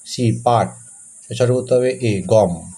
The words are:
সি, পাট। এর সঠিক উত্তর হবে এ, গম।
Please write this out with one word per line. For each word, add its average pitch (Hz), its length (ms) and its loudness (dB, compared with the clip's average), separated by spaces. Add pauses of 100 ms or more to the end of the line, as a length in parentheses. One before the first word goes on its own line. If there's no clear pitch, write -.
সি, 117 380 -2
পাট। 117 260 2 (600)
এর 117 60 -10
সঠিক 123 200 2
উত্তর 127 200 0
হবে 127 140 2
এ, 107 360 -2
গম। 90 520 2